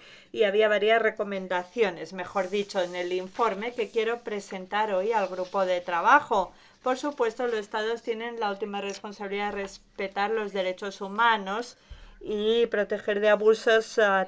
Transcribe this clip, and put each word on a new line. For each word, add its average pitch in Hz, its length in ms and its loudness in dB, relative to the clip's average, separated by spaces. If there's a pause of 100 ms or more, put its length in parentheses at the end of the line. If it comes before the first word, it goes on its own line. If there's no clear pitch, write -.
(320)
y 226 100 2
había 208 240 4
varias 214 340 4
recomendaciones, 190 1120 -2
mejor 185 380 -4
dicho, 202 320 -2
en 175 140 -4
el 180 180 -4
informe 196 600 -2
que 208 140 -4
quiero 220 380 -2
presentar 202 640 -4
hoy 196 220 0
al 196 160 0
grupo 185 360 -2
de 180 140 0
trabajo. 190 720 4 (300)
Por 254 140 0
supuesto, 262 500 -2
los 233 120 -2
estados 220 460 -4
tienen 233 360 -6
la 208 100 0
última 202 300 -6
responsabilidad 202 680 -6
de 202 160 -6
respetar 196 680 -6
los 214 220 -4
derechos 190 480 -4
humanos 208 760 0 (440)
y 220 460 2
proteger 208 520 -2
de 208 80 4
abusos 220 720 4
a 196 280 4